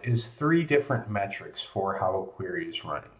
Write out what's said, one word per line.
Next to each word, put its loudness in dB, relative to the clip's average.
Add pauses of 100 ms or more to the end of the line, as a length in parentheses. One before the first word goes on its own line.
is 0
three 4
different 2
metrics -4
for -2
how 2
a -2
query -6
is -6
running. -6